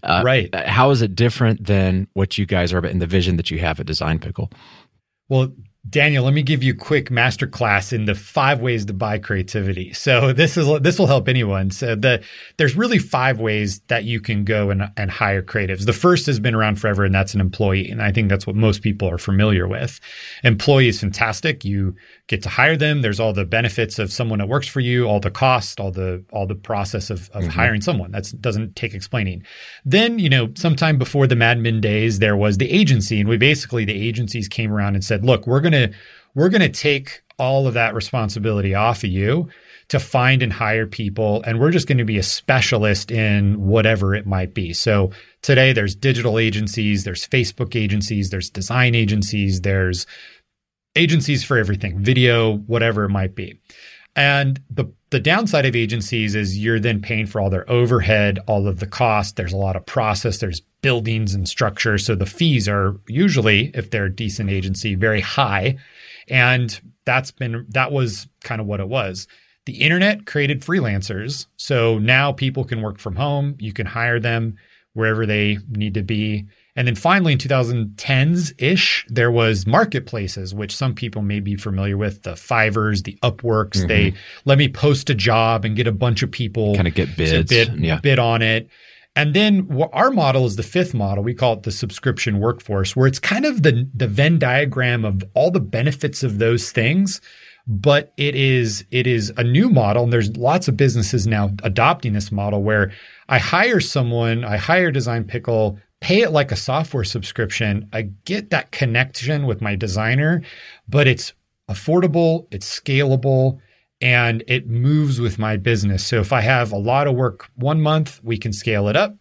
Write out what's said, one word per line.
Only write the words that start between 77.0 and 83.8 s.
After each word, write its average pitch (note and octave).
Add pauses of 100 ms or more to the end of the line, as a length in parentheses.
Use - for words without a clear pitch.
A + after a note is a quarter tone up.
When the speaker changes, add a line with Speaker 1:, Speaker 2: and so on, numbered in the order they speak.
Speaker 2:
in C3
two C3+
thousand A#2+
tens-ish, D3+
there A#2+
was A2
marketplaces, G#2+
which G#2
some C3
people A2
may G2+
be G2+
familiar G2
with, G2+
the F2
Fivers, G#2+
the -
Upworks. G#2+
Speaker 1:
Mm-hmm. F#2